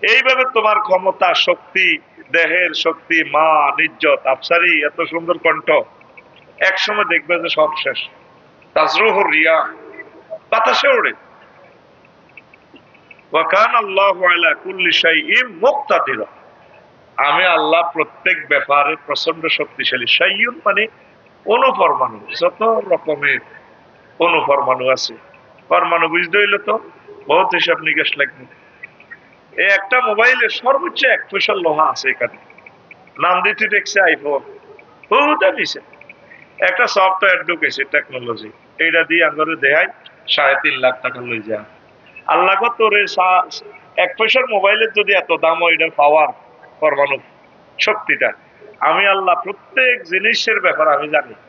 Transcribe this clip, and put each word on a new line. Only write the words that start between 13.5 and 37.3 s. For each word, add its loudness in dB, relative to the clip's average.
আল্লাহু 2
আলা 4
কুল্লি -4
শাইইন 2
মুকতাদিরা। -2
আমি 2
আল্লাহ 2
প্রত্যেক -4
ব্যাপারে 0
প্রচন্ড -4
শক্তিশালী। -4
শাইউন 0
মানে 0
অনুপরমাণু, 0
যত -2
রকমের -2
অনুপরমাণু 0
আছে। -2
পরমাণু 0
বুঝতে -2
হইলে 2
তো -4
বহুত 4
হিসাব 0
নিকাশ -2
লাগবে। -6
এই 2
একটা 0
মোবাইলে 2
সর্বোচ্চ -2
এক 2
পয়সা -2
লোহা 0
আছে -4
এখানে, -4
নাম 0
দিতে -2
দেখছে 0
iPhone, 0
বহুত 2
নিছে। -2
একটা 0
সফটওয়্যার 2